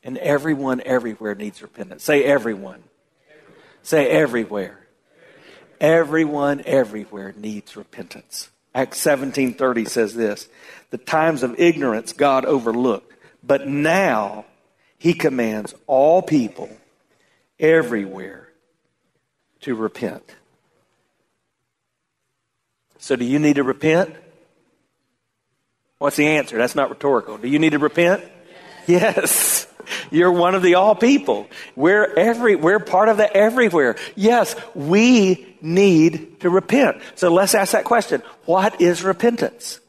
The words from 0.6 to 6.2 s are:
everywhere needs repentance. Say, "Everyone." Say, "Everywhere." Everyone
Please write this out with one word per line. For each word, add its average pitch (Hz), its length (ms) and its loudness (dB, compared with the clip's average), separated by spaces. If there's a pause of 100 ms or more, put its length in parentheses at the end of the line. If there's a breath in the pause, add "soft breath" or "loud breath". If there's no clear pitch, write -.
everywhere 113 480 -4
needs 104 260 -14
repentance. - 440 -18
Say, 147 180 2
"Everyone." 113 640 -2 (960 soft breath)
Say, 143 260 0
"Everywhere." 113 760 -2 (960 soft breath)
Everyone 147 840 0